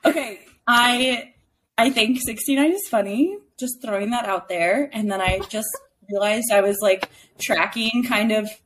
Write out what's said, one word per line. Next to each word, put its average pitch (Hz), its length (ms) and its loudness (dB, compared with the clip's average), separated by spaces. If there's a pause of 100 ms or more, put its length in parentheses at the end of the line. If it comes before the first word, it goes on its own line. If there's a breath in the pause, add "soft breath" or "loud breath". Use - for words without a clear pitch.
Okay, 277 360 0 (260)
I, 247 680 2 (420)
I 233 140 4
think 247 300 0
sixty-nine 277 520 0
is 392 160 -4
funny. 226 480 0 (220)
Just 254 240 -8
throwing 208 280 -2
that 240 160 -4
out 190 220 -4
there. 190 440 0
And 214 180 -4
then 190 100 -4
I 190 280 0
just 220 200 -6 (420)
realized 214 420 0
I 202 80 6
was, 202 200 2
like, 190 300 0 (300 soft breath)
tracking 226 640 0
kind 220 280 0
of 214 160 0 (180)